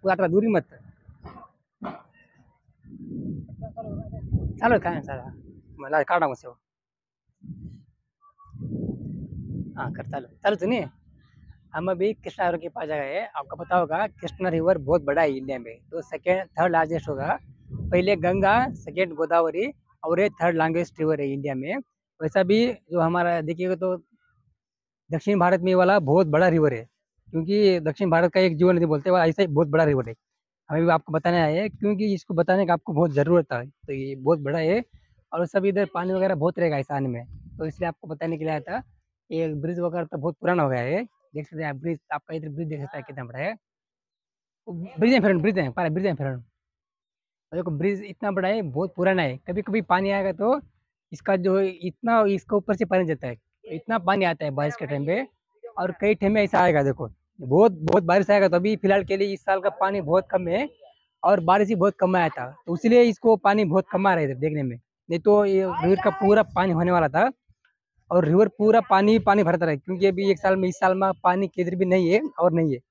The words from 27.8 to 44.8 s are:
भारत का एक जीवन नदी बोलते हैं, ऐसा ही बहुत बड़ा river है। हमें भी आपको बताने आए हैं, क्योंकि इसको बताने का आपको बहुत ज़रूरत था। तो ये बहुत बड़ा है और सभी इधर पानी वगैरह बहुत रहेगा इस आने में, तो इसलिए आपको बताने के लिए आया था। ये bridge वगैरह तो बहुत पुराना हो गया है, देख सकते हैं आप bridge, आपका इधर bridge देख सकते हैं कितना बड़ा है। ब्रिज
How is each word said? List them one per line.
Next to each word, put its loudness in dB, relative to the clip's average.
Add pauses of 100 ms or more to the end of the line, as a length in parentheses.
भारत 4
का 2
एक 2
जीवन 4
नदी 2
बोलते 0
हैं, 4
ऐसा 2
ही 2
बहुत 0
बड़ा 2
river 0
है। -14 (540)
हमें -2
भी 2
आपको 0
बताने 0
आए 0
हैं, -4
क्योंकि -2
इसको -8
बताने 2
का 2
आपको -4
बहुत 2
ज़रूरत 2
था। -6
तो -14
ये -8
बहुत 0
बड़ा -4
है 0 (500)
और -2
सभी -2
इधर -2
पानी -4
वगैरह 0
बहुत -2
रहेगा 0
इस -6
आने -4
में, -8 (320)
तो -8
इसलिए -6
आपको -10
बताने -6
के -8
लिए -4
आया -4
था। -10 (480)
ये -4
bridge -6
वगैरह -4
तो -12
बहुत -6
पुराना 0
हो 2
गया -2
है, -2
देख -16
सकते -10
हैं -6
आप -8
bridge, -8 (140)
आपका -10
इधर -10
bridge -8
देख -8
सकते -12
हैं -14
कितना -12
बड़ा -14
है। -6 (1120)
ब्रिज 0